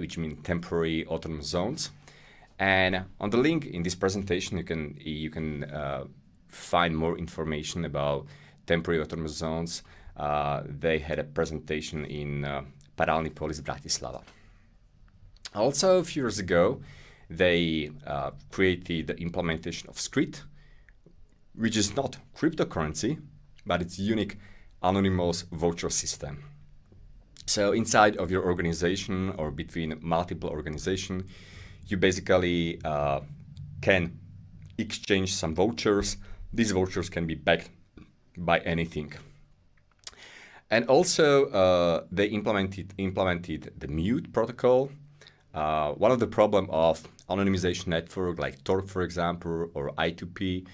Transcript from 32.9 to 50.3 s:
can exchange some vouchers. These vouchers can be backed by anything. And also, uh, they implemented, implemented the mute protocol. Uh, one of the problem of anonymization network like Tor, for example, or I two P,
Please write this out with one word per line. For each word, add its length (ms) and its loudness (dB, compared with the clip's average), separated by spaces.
can 380 2
exchange 580 0
some 200 -2
vouchers. 640 2
These 200 2
vouchers 360 0
can 180 -4
be 80 -4
backed 360 2
by 220 4
anything. 560 -2
And 160 4
also, 600 6
uh, 640 4
they 160 2
implemented, 720 -2
implemented 800 -2
the 100 -10
mute 440 0
protocol. 580 2
Uh, 380 0
one 180 4
of 80 4
the 80 2
problem 440 4
of 360 4
anonymization 600 0
network 500 -2
like 260 -6
Tor, 180 2
for 200 -4
example, 720 -2
or 240 -4
I 120 2
two 160 -8
P, 480 -4